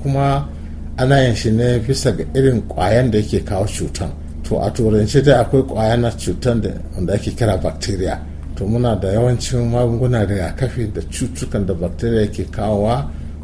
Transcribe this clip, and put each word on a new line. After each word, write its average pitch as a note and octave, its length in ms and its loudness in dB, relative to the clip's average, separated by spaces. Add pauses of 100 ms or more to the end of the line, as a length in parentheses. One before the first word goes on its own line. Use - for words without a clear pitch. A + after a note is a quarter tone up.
kuma C#3 480 0 (480)
ana C3+ 260 4
yin B2 120 4
shi G#2+ 160 0
ne A#2+ 300 2
bisa B2+ 320 0
ga - 120 -4 (100)
irin C3+ 340 4
ƙwayan A2 420 2
da G#2+ 80 4
yake G#2 260 0
kawo G2+ 220 -2
cutan. - 440 -4 (340)
To - 180 -2
a G2+ 80 0
turance G#2+ 500 2
dai B2+ 240 6
akwai C3+ 180 4
ƙwaya A2 380 0
na A#2+ 100 2
cutan A#2 520 0
da, G2 80 -2 (240)
wanda F2+ 200 -2
ake C#3 220 -2
kira G#2 240 2
bacteria. F#2 580 -2 (380)
To - 80 -4
muna A#2 320 2
da G3 120 -2
yawancin A#2+ 600 0
magungunan A#2 580 2
rigakafi G2+ 680 -2
da F2 80 -4
cututtukan G2+ 640 -4
da F#2+ 80 -2
bacteria G#2+ 540 0
ke F#2 220 -6
kawowa G#2+ 600 0 (340)